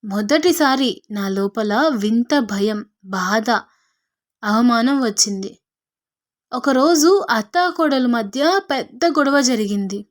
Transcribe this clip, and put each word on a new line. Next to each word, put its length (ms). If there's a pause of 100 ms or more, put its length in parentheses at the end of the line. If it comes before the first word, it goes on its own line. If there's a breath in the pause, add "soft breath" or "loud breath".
మొదటిసారి 840 (200)
నా 180
లోపల 440 (220)
వింత 440
భయం, 400 (260)
బాధ, 460 (920)
అవమానం 600
వచ్చింది. 500 (1000)
ఒకరోజు 580 (200)
అత్తాకోడల 760
మధ్య 540 (100)
పెద్ద 360
గొడవ 340
జరిగింది. 580 (120)